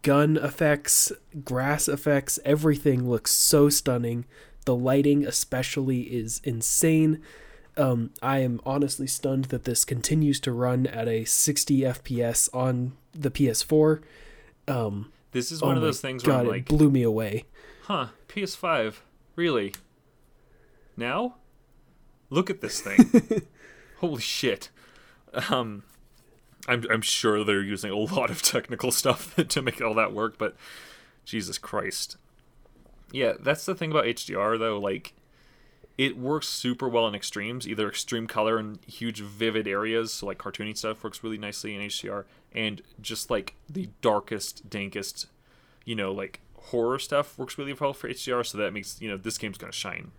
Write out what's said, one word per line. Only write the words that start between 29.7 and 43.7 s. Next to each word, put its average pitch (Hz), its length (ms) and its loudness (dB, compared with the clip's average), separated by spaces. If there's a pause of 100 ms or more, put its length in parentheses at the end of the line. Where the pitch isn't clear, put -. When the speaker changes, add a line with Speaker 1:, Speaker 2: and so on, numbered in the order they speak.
Speaker 2:
all 110 140 0
that 104 180 2
work, 107 240 -4
but 107 180 -4 (720)
Jesus 98 320 -6
Christ. - 600 -6 (960)
Yeah, 123 260 0
that's 147 260 -2
the 190 100 -4
thing 160 160 -6
about 151 140 2
H 120 200 -4
D 98 100 -8
R, 107 220 0
though. 110 220 -2
Like, 98 340 -4 (840)
it 131 200 -2
works 143 300 -4
super 123 400 -4
well 117 200 2
in 101 60 -4
extremes, 104 540 -8
either 104 220 -4
extreme 113 360 -6
color 110 320 0
and 107 280 -8
huge 113 340 -8
vivid 104 480 -2
areas, 110 460 -2
so, 101 140 -8
like, 95 100 -6
cartoony 107 400 -8
stuff 110 260 -6
works - 200 -10
really 110 140 -6
nicely 104 380 -10
in 98 60 -8
H 101 200 -8
D 101 60 -10
R, 101 180 -8 (280)
and 107 280 -4 (200)
just, - 280 -8
like, 104 260 -2 (140)
the 180 200 -8 (120)